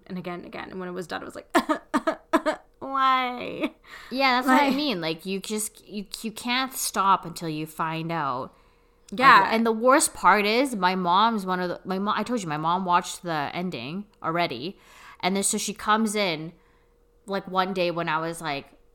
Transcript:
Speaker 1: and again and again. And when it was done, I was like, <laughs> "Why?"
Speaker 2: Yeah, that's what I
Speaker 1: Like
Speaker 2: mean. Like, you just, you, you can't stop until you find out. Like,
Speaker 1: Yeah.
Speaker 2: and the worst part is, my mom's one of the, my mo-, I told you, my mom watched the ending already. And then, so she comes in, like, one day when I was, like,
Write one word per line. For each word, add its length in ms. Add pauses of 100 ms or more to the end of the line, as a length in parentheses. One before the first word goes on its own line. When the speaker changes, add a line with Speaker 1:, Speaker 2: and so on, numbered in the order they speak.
Speaker 1:
and 120
again 220
and 60
again. 240
And 100
when 80
it 40
was 140
done, 160
I 20
was 100
like, 200
<laughs> 1200
"Why?" 960 (360)
Speaker 2:
Yeah, 260
that's 100
what 160
I 60
Speaker 1:
Like 80
Speaker 2:
mean. 240
Like, 260
you 140
just, 460
you, 200 (160)
you 80
can't 440
stop 520
until 220
you 180
find 460
out. 420 (560)
Like, 100
Speaker 1:
Yeah. 300
Speaker 2:
and 140
the 80
worst 400
part 320
is, 320
my 180
mom's 520
one 140
of 100
the, 160
my 120
mo-, 160
I 100
told 180
you, 60
my 100
mom 260
watched 380
the 320
ending 500 (180)
already. 560 (420)
And 140
then, 100
so 120
she 160
comes 420
in, 380 (720)
like, 240
one 240
day 180
when 180
I 100
was, 240
like, 240 (280)